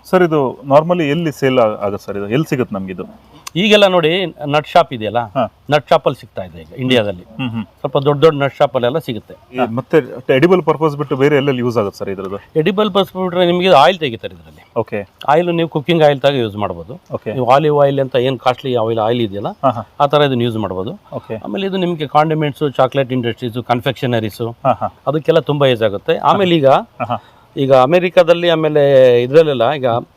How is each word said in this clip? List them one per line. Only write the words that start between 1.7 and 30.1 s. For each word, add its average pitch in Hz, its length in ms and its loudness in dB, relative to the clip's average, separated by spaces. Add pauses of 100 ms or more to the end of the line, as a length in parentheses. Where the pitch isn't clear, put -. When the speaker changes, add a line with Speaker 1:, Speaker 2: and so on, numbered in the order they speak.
Speaker 1:
ಆಗುತ್ತೆ 101 220 -6
ಸರ್? 101 100 -10
ಇದು 101 120 -8
ಎಲ್ಲಿ 143 200 0
ಸಿಗುತ್ತೆ 123 260 -4
ನಮ್ಗೆ 95 180 -8
ಇದು? 92 120 -10 (520)
Speaker 2:
ಈಗೆಲ್ಲ 208 300 4
ನೋಡಿ, 180 400 0
ನಟ್ 147 400 -4
ಶಾಪ್ 170 260 0
ಇದೆಯಲ್ಲ, 107 260 -4
Speaker 1:
ಹಾ. 117 340 -4 (180)
Speaker 2:
ನಟ್ 147 180 0
ಶಾಪಲ್ಲಿ 156 320 0
ಸಿಗ್ತಾ - 220 -14
ಇದೆ 85 180 -16
ಈಗ 80 60 -20 (100)
ಇಂಡಿಯಾದಲ್ಲಿ. 110 460 0
Speaker 1:
ಹ್ಮ್, 131 280 -10
ಹ್ಮ್. 110 140 -6
Speaker 2:
ಸ್ವಲ್ಪ - 340 -6
ದೊಡ್ಡ 143 260 0
ದೊಡ್ಡ 147 180 4
ನಟ್ 135 140 -2
ಶಾಪಲ್ಲೆಲ್ಲ 131 420 0
ಸಿಗುತ್ತೆ. - 360 -10 (200)
Speaker 1:
ಈ 123 40 -8
ಮತ್ತೆ 120 400 0 (360)
ಎಡಿಬಲ್ 175 280 4
ಪರ್ಪಸ್ 147 340 -2
ಬಿಟ್ಟು 147 200 -6
ಬೇರೆ 143 200 2
ಎಲ್ಲೆಲ್ಲಿ 135 240 0
ಯೂಸ್ 120 180 -2
ಆಗುತ್ತೆ 101 200 -4
ಸರ್ 98 100 -10
ಇದ್ರದ್ದು? 95 280 -8 (200)
Speaker 2:
ಎಡಿಬಲ್ 202 340 0
ಪರ್ಪಸ್ 190 220 -2
ಬಿಟ್ರೆ 180 340 -2
ನಿಮಗೆ 180 260 2
ಆಯಿಲ್ 160 260 4
ತೆಗಿತಾರೆ 113 360 -8
ಇದರಲ್ಲಿ. 80 460 -10
Speaker 1:
ಓಕೆ. 104 280 -6 (200)
Speaker 2:
ಆಯಿಲ್ 170 260 2
ನೀವು 165 140 -2
ಕುಕಿಂಗ್ 165 340 0
ಆಯಿಲ್ 143 180 4
ತಾಗ 143 140 0
ಯೂಸ್ 110 220 -4
ಮಾಡ್ಬೋದು. 95 440 -8 (120)
Speaker 1:
ಓಕೆ. 110 200 -8
Speaker 2:
ನೀವು 120 180 -2
ಆಲಿವ್ 147 300 4
ಆಯಿಲ್ 139 200 2
ಅಂತ 131 160 -4
ಏನು 127 220 0
ಕಾಸ್ಟ್ಲಿ 127 360 -2
ಆಯಿಲ್, 113 240 -2
ಆಯಿಲ್ 113 220 0
ಇದೆಯಲ್ಲ, 104 280 -6
Speaker 1:
ಹಾ, 160 220 -2
ಹಾ. 113 180 -8 (120)
Speaker 2:
ಆ 143 60 2
ಥರ 147 160 2
ಇದನ್ನ 131 200 0
ಯೂಸ್ 117 140 -2
ಮಾಡ್ಬೋದು. 101 440 -6 (120)
Speaker 1:
ಓಕೆ. 117 240 -12
Speaker 2:
ಆಮೇಲೆ 202 300 -8
ಇದು 190 100 -6
ನಿಮಗೆ 170 300 -4
ಕಾಂಡಿಮೆಂಟ್ಸು, 151 640 -2
ಚಾಕ್ಲೇಟ್ 131 420 -2
ಇಂಡಸ್ಟ್ರೀಸು, 120 500 -6
ಕನ್ಫೆಕ್ಷನರೀಸು, 120 880 -4
Speaker 1:
ಹಾ, 123 220 -4
ಹಾ. 104 220 -6 (120)
Speaker 2:
ಅದಕ್ಕೆಲ್ಲ 156 340 0
ತುಂಬ 143 240 -2
ಯೂಸ್ 120 180 2
ಆಗುತ್ತೆ. 107 340 -2
ಆಮೇಲೆ 175 400 2
ಈಗ, 135 120 4
Speaker 1:
ಹಾ, 160 360 0
ಹಾ. 117 120 -4 (400)
Speaker 2:
ಈಗ 135 180 2
ಅಮೆರಿಕಾದಲ್ಲಿ, 170 720 4
ಆಮೇಲೆ 156 340 2 (400)
ಇದರಲ್ಲೆಲ್ಲ 135 500 2
ಈಗ 131 140 -4 (300)